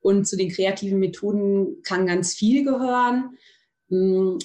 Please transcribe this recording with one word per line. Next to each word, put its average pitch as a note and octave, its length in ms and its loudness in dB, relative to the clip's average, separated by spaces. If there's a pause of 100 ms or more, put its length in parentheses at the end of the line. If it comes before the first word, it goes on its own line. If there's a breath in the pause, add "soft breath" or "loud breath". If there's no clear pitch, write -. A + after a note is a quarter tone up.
Und G3 280 2
zu G3+ 80 -6
den F#3 120 0
kreativen G3 520 -2
Methoden G3+ 800 -2
kann F#3 240 -2
ganz F3+ 280 -2
viel B3+ 300 2
gehören. B3+ 720 0 (520 loud breath)
Mm, F#3 560 2